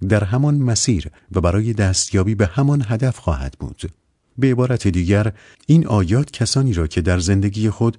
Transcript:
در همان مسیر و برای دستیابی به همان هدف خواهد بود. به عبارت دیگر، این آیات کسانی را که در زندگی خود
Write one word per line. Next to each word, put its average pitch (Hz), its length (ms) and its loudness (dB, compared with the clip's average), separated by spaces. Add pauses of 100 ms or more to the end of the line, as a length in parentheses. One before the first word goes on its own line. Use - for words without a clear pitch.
در 104 140 2
همان 135 320 0
مسیر 117 520 0 (240)
و - 100 -2
برای 107 320 0
دستیابی 101 600 0
به 101 100 2
همان 139 420 0
هدف 120 320 -2
خواهد 67 400 -4
بود. - 320 -12 (460)
به 131 140 2
عبارت 123 360 0
دیگر، 98 440 2 (360)
این 160 200 4
آیات 107 440 0
کسانی 127 420 -2
را 85 140 0
که 90 140 -4
در 90 180 0
زندگی 101 500 0
خود 113 300 -2